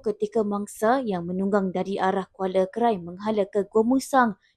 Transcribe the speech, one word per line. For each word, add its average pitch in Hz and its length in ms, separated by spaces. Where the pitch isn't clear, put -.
ketika 214 400
mangsa 208 560
yang 185 240
menunggang 190 500
dari 185 220
arah 190 340
Kuala 190 400
Kerai 226 320
menghala 202 480
ke 202 160
Gua 226 160
Musang 247 560